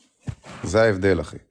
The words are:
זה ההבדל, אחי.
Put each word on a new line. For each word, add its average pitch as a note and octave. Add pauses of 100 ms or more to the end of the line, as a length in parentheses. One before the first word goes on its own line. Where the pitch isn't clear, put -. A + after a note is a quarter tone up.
(640)
זה G#2+
ההבדל, F#2+
אחי. C#2+ (140)